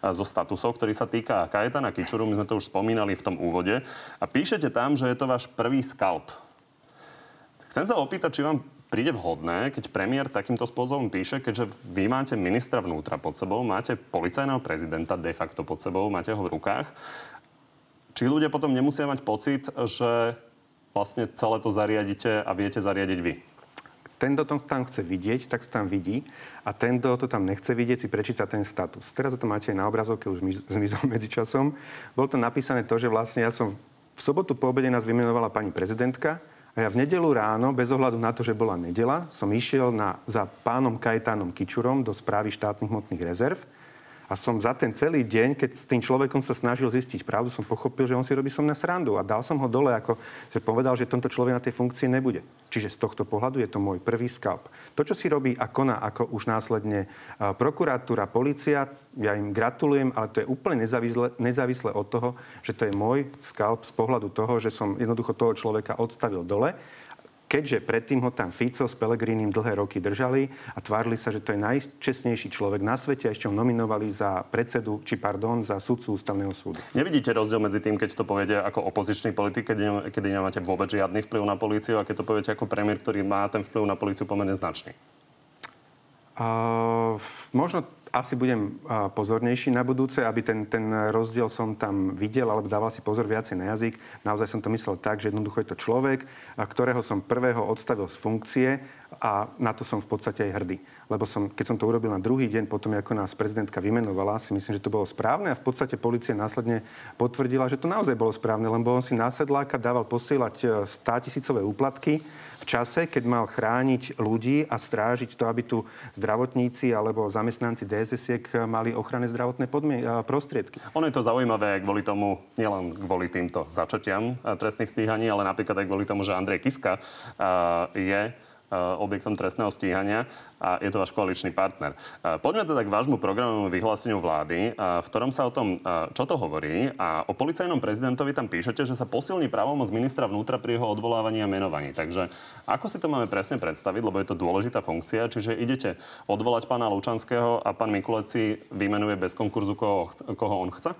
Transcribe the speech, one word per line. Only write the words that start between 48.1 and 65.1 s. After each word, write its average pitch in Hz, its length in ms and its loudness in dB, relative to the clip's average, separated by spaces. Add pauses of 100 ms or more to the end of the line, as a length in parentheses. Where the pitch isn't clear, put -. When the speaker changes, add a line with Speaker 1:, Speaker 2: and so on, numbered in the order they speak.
Speaker 2:
on 127 80 2
si 131 80 0
robí 139 160 2
so 147 160 0
mňa 151 80 4
srandu. 143 480 0
A 98 60 -2
dal 110 180 0
som 151 160 0
ho 131 80 2
dole, 131 240 4
ako, 110 240 0 (320)
že - 80 -6
povedal, 123 400 2
že 123 80 0
tento 120 240 0
človek 127 240 2
na 123 80 2
tej 120 160 -2
funkcii 123 320 0
nebude. 127 320 2 (320)
Čiže 104 240 -2
z - 0 -
tohto - 320 -2
pohľadu 127 320 0
je 107 80 2
to - 80 -6
môj 98 240 0
prvý 120 320 0
skalp. - 400 -4 (240)
To, 151 80 2
čo 233 80 0
si - 160 -2
robí 135 240 4
a 120 160 -2
koná, 131 320 2
ako 110 320 -2
už 107 160 -2
následne, 107 640 0 (240)
a, 101 160 0
prokuratúra, 127 720 2
polícia, 143 640 2 (320)
ja 104 160 2
im 104 160 -2
gratulujem, 127 640 2
ale 110 160 -2
to - 80 2
je - 80 -2
úplne 131 320 0
nezávisle, 117 560 0
nezávisle 123 560 0
od 104 160 -2
toho, 123 240 0 (320)
že - 80 -4
to 107 160 0
je 101 80 -2
môj 123 320 2 (160)
skalp 110 400 0
z - 80 -14
pohľadu 113 400 0
toho, 113 240 2
že 110 160 0
som 101 240 -2
jednoducho 117 400 0